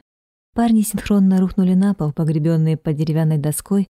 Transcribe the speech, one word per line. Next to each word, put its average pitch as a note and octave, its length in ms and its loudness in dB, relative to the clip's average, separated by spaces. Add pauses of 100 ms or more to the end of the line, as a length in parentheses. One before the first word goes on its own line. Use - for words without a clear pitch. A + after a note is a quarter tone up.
(580)
Парни A3+ 240 2
синхронно G3 580 0
рухнули F#3 360 0
на G3 180 2
пол, D3+ 180 -4
погребенные D#3+ 680 0
под D#3 180 -4
деревянной D#3 420 0
доской, D3+ 500 -2 (120)